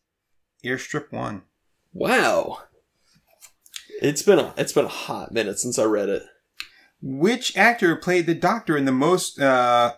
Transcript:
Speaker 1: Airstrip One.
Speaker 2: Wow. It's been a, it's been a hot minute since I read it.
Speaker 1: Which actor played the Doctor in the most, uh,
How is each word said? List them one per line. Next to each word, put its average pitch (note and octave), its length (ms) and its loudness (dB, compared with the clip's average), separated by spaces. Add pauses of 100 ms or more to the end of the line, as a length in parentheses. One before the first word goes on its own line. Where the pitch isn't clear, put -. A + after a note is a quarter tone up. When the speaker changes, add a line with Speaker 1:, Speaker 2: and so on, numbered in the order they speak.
(640)
Speaker 1:
Airstrip C3 460 -8
One. A#2 320 -10 (500)
Speaker 2:
Wow. D3+ 680 0 (1400)
It's C#3+ 220 -2
been G3 160 6
a, - 180 -2
it's - 160 -4
been C3+ 120 4
a G2 40 -4
hot - 440 -10
minute G#2 260 -4
since B2 200 -4
I A2+ 60 2
read G#2 240 0
it. G2 140 -4 (760)
Speaker 1:
Which D#3 560 -2
actor G3 400 4
played F3 300 0
the E3+ 80 0
Doctor F3+ 420 0
in C#3 80 0
the C3+ 80 2
most, D#3 480 0
uh, B2 580 4